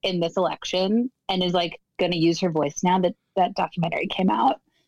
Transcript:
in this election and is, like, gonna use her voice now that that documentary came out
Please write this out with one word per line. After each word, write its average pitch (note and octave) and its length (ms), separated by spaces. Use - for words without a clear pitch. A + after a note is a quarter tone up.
in F#3+ 160
this E3 160
election F#3+ 760
and F#3 140
is, F3+ 100
like, F3 260
gonna F3 180
use E3 240
her F#3 100
voice D3 320
now F3+ 160
that F3 140
that F#3 200
documentary E3+ 520
came F#3+ 220
out - 300